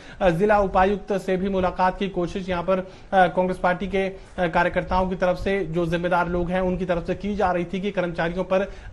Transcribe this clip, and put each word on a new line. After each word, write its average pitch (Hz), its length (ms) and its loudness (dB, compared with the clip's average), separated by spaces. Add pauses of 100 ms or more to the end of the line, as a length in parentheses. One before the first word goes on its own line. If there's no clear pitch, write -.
(200)
अ, 185 100 4
जिला 208 280 4
उपायुक्त 196 540 2
से 190 240 0
भी 190 120 -2
मुलाकात 185 500 0
की 196 100 -2
कोशिश 180 400 -4
यहाँ 175 140 -2
पर, 185 160 2
अ, 185 60 -4 (300)
कांग्रेस 185 440 4
पार्टी 180 280 0
के, 190 220 0
अ, 190 80 -10 (220)
कार्यकर्ताओं 180 680 0
की 185 80 -4
तरफ 180 200 2
से 196 280 -2
जो 165 220 -2
जिम्मेदार 175 420 0
लोग 175 220 -2
हैं 185 100 0
उनकी 185 240 0
तरफ 170 220 -2
से 180 80 -2
की 196 220 -6
जा 190 160 2
रही 175 120 0
थी 185 160 -4
कि 202 100 -2
कर्मचारियों 175 540 -2
पर 190 280 0 (200)